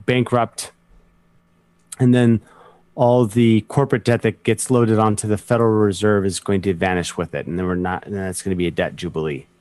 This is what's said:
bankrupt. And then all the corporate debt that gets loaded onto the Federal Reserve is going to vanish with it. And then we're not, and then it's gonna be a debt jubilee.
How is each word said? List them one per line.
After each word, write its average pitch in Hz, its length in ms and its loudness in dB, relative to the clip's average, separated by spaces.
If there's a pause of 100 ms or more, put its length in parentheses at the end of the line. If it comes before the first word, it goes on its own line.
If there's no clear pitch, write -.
bankrupt. 123 640 -2 (1300)
And 123 160 4
then 117 260 4 (540)
all 123 320 4
the 113 360 2
corporate 143 420 0
debt 117 180 0
that 107 220 -4
gets - 260 -2
loaded 117 280 2
onto 110 280 0
the 107 120 0
Federal 117 340 0
Reserve 104 520 2
is 95 160 -4
going 98 220 -2
to 95 120 -2
vanish 90 420 -2
with 85 180 -6
it. 71 120 -8
And 85 120 -6
then 92 80 -4
we're 90 80 -2
not, 90 320 -4
and 104 80 -10
then 95 140 -6
it's 92 140 -10
gonna 95 140 -4
be 87 100 -2
a 85 40 -2
debt 85 260 -4
jubilee. 78 500 -8 (140)